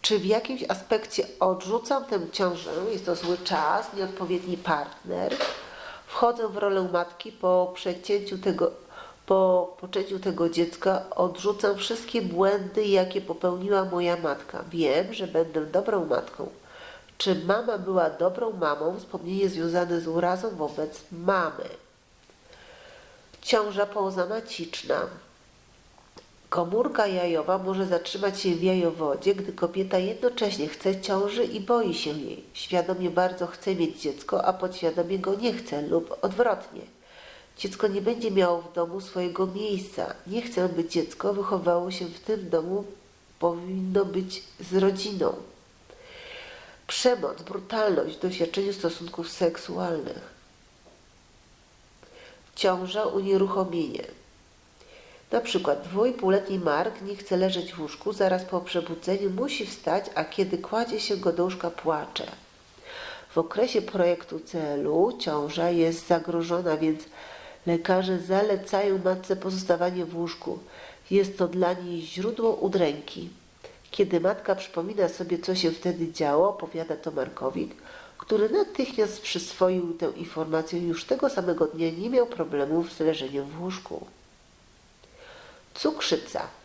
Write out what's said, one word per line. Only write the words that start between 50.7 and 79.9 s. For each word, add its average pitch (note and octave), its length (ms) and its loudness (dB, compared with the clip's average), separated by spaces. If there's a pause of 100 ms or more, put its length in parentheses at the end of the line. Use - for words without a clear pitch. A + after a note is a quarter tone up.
Ciąża, F#3 480 0
unieruchomienie. F#3+ 1000 0 (1300)
Na A#3+ 80 2
przykład D3+ 420 0
dwu F#3+ 240 0
i C4 60 2
pół F#3+ 200 2 (320)
Mark E3+ 380 0
nie G3+ 140 -8
chce G3 200 -2
leżeć F3+ 360 0
w E3+ 80 -12
łóżku, D#3 320 -6
zaraz F#3+ 320 2
po F#3 160 -2
przebudzeniu F3+ 680 -2
musi A3 360 -2
wstać, F#3 380 0 (100)
a D#3+ 100 0
kiedy F#3+ 340 0
kładzie A#3+ 420 -2
się G#3 160 0
go F3+ 160 2
do F3 120 2
łóżka, F#3 260 -2
płacze. D#3 560 -2 (1040)
W - 80 0
okresie G#3 440 2
projektu F3 580 0
celu D#3 800 0
ciąża D3+ 520 0
jest E3 360 2
zagrożona, E3+ 720 2
więc D#3 240 2 (640)
lekarze F3+ 520 2
zalecają G3 840 2
matce F#3 320 0
pozostawanie F3+ 680 0
w E3 120 -8
łóżku. E3+ 420 -6 (520)
Jest F#3+ 280 4
to F3 100 2
dla F3+ 240 2
niej F3 300 -6
źródło A3 500 0
udręki. F3 800 0 (600)
Kiedy F#3 300 4
matka G3 340 2
przypomina F#3+ 540 0
sobie, E3+ 300 -2
co F#3 160 -2
się F3 160 2
wtedy E3 420 -2
działo, D#3 360 4
opowiada E3 480 -4
to D#3 140 -8
Markowi, C3+ 640 -4 (460)
który G#3+ 320 2
natychmiast B3+ 720 0
przyswoił F3+ 720 0